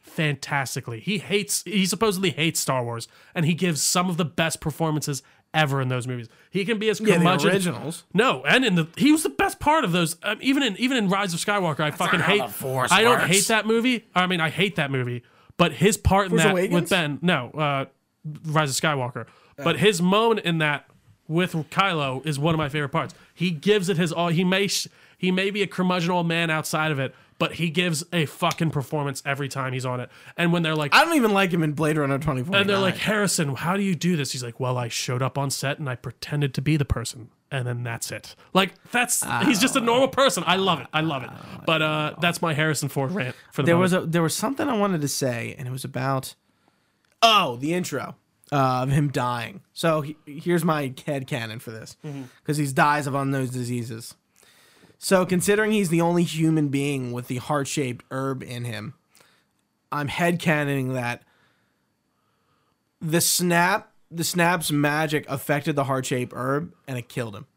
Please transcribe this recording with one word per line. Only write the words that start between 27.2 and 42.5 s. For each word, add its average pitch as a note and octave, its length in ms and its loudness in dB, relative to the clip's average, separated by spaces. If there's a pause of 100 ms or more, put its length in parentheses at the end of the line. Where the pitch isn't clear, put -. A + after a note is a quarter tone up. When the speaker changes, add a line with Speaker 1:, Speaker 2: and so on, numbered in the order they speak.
Speaker 1:
but - 140 0
he E3 180 -2
gives E3+ 320 0 (100)
a E3 140 2
fucking E3 420 0
performance C#3+ 560 -4
every C#3 240 -4
time C3 240 -4
he's B2+ 120 -4
on B2 140 -4
it. B2 100 -10 (280)
And E3+ 160 2
when F3 80 2
they're D#3+ 140 0
like, D3 180 -2
Speaker 2:
I B3 100 8
don't E4 120 2
even A3+ 180 4
like G3 180 4
him F3 120 2
in D#3 80 2
Blade D#3 260 2
Runner C#3 220 0
twenty C3+ 220 -2
forty-nine. F#3+ 200 2
Speaker 1:
and G3+ 80 2
they're G3+ 80 2
like, F#3+ 200 0
"Harrison, F3+ 580 0
how E3+ 200 -2
do G3+ 60 0
you G3 140 0
do F3 200 0
this?" C#3+ 180 -2
He's B2+ 100 -8
like, A#2+ 160 -12
"Well, B2+ 180 0
I B2 120 -4
showed B2+ 340 -4
up C3 140 -2
on C#3 120 -2
set C#3 300 -4
and D3 100 -6
I B2 60 -4
pretended C#3+ 580 -4
to D3 80 -4
be D3+ 160 2
the C#3 80 2
person. A#2 440 -6 (220)
And C3 140 -4
then A#2+ 160 -4
that's A#2 300 -6
it." - 240 -14 (180)
Like, F#3 220 0 (160)
that's, A#3+ 320 0 (220)
he's A3+ 140 4
just B3+ 160 2
a C4+ 40 4
Speaker 2:
Oh. A3+ 40 -2
Speaker 1:
normal B3 260 4
person. B3+ 360 2
I F3+ 120 4
love F#3 240 2
it. A#2+ 120 -14
I D#3 80 2
love C#3+ 220 -2
it. A2+ 100 -12
Speaker 2:
Oh, - 320 -16
Speaker 1:
But, D#3+ 160 2
uh, D#3 40 2
Speaker 2:
I D3+ 260 0
know. - 100 -12
Speaker 1:
that's E3+ 220 0
my E3 100 0